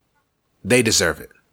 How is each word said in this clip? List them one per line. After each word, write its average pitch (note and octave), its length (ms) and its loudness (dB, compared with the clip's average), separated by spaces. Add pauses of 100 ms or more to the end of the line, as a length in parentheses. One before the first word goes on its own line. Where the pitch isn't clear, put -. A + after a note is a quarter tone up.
(640)
They A#2+ 180 2
deserve F#2 380 0
it. - 100 -18 (240)